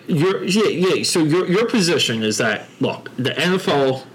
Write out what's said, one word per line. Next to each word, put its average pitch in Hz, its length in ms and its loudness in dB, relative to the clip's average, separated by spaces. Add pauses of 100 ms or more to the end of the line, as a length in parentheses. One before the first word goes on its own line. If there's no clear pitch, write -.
your, 185 360 0
yeah, 208 200 2 (320)
yeah, 107 80 -2
so 170 200 0
your, 170 240 2
your 190 200 2
position 165 560 0
is 107 140 -2
that, 110 300 -2 (120)
look, - 380 -4
the 127 220 -4
N 175 160 0
F 185 120 -4
L 139 480 0